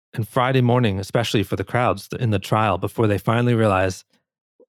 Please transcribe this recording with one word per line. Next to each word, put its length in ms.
and 140
Friday 340
morning, 380
especially 440
for 120
the 80
crowds 440
th-, 140
in 100
the 80
trial, 380
before 300
they 120
finally 340
realize, 500